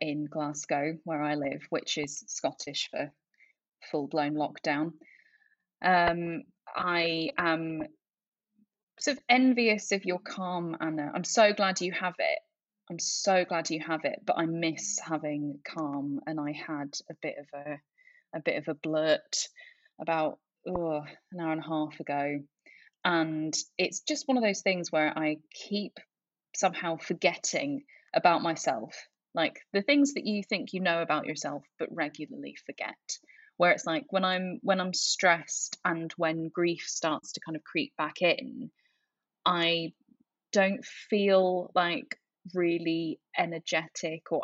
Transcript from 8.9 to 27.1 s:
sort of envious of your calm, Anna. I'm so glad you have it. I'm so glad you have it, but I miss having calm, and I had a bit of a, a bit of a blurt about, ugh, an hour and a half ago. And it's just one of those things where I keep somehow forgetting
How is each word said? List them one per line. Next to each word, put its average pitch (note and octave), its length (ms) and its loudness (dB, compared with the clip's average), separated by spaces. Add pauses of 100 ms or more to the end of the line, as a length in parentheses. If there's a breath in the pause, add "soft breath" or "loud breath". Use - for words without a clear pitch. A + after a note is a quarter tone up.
sort C#4+ 160 0
of - 120 -14
envious A#3+ 640 6
of G3 120 0
your F3+ 140 0
calm, F3+ 640 -6
Anna. D#3 340 -2
I'm F3+ 100 -2
so G#3 280 6
glad F#3+ 280 2
you F3+ 120 -2
have F3+ 260 -4
it. D2 200 0 (520)
I'm E3+ 80 -8
so F#3 460 2
glad E3 260 -2
you D#3+ 160 -2
have D#3+ 180 -2
it, - 200 -2
but - 140 0
I E3+ 80 2
miss E3 520 -2
having D3 680 -4
calm, C#3+ 600 -4
and D#3 140 -4
I D3 120 -2
had C#3+ 420 -6 (160)
a D#3+ 100 -12
bit - 180 -6
of C#3+ 160 -14
a, D3 260 -8 (560 soft breath)
a D#3 40 -8
bit - 160 0
of D3+ 120 -6
a D#3+ 60 -2
blurt D#3 760 0 (520 loud breath)
about, D#3+ 380 0 (300)
ugh, D#3+ 380 -2 (260 loud breath)
an F3 80 -8
hour D#3+ 120 0
and D#3+ 100 -2
a D#3 60 -10
half D#3 320 -2
ago. C#3+ 400 -2 (640 soft breath)
And D#3+ 500 2 (240)
it's - 220 0
just - 260 -4
one C4 100 4
of A#3+ 60 4
those G3+ 200 2
things F3+ 280 0
where D#3 260 2
I D#3 200 0 (160)
keep - 460 -6 (580)
somehow F3 400 0
forgetting D#3+ 880 -2 (300 soft breath)